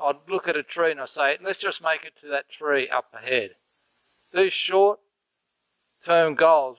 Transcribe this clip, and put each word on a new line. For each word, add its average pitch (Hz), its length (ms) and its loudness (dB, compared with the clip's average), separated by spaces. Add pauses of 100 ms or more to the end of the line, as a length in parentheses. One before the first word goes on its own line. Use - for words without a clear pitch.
I'd 143 260 -2
look 185 200 -4
at 160 80 -2
a 147 60 -4
tree 165 280 -2
and 147 100 -8
I'd 127 80 -10
say, 147 320 0
"Let's 190 180 -6
just 185 240 -6
make 160 220 -2
it 156 140 -20
to - 100 -20
that 143 220 -6
tree 143 380 -2
up - 260 -4
ahead." 113 420 -4 (760)
These 185 200 2
short-term - 1800 -2
goals 147 440 4